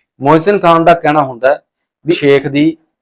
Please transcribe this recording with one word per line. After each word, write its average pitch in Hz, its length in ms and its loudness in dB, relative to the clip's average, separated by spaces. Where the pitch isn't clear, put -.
ਮੁਹਸਿਨ 160 380 0
ਖਾਨ 165 260 2
ਦਾ 170 100 4
ਕਹਿਣਾ 151 280 0
ਹੁੰਦਾ 127 300 -2
ਹੈ 147 80 -4
ਵੀ 160 100 -2
ਸ਼ੇਖ 139 340 0
ਦੀ 147 280 -2